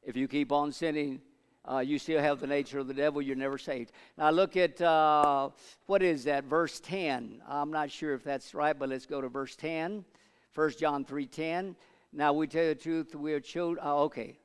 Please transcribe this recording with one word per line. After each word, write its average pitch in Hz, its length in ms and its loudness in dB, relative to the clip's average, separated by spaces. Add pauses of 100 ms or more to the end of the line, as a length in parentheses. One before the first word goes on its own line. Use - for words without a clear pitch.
If 113 120 -10
you 131 140 0
keep 143 240 0
on 147 180 2
sinning, 147 480 -4 (500)
uh, 131 100 0
you 135 200 0
still 160 220 2
have 143 180 2
the 135 80 -6
nature 143 320 -2
of 135 80 -4
the 135 60 -8
devil, 143 280 0
you're 135 140 -2
never 135 220 -2
saved. 123 340 -8 (260)
Now 156 120 4
look 180 260 4
at, 175 240 2
uh, 151 720 4 (360)
what 196 160 2
is 160 220 2
that, 139 220 0
verse 156 340 0
ten. 131 680 -6
I'm 147 260 -4
not 151 200 -2
sure 151 220 -4
if 127 100 -6
that's 139 300 -6
right, 147 260 0
but 135 80 -2
let's 131 180 -6
go 143 140 -6
to 131 80 -4
verse 131 300 -8
ten. 165 480 -6 (460)
First 151 280 0
John 143 240 2
three 139 220 -6
ten. 170 500 -4 (380)
"Now 147 180 2
we 151 160 2
tell 160 160 0
you 156 100 2
the 147 60 -6
truth, 160 360 -4
we 151 180 -4
are 143 80 -2
children," 170 440 -4
uh, 147 180 4
okay. 120 420 -4